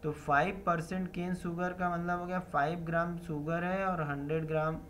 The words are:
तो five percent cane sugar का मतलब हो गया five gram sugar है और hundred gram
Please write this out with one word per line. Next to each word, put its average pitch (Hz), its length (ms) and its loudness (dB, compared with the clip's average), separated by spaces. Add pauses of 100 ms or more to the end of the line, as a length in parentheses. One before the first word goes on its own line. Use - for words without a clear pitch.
तो 151 100 0
five 180 540 2
percent 175 460 0
cane 180 220 -2
sugar 175 380 -2
का 180 180 0
मतलब 175 300 0
हो 175 60 -4
गया 180 160 -2
five 165 420 0
gram 170 340 0
sugar 165 460 -2
है 190 220 0
और 175 160 0
hundred 147 460 0
gram 156 300 2 (120)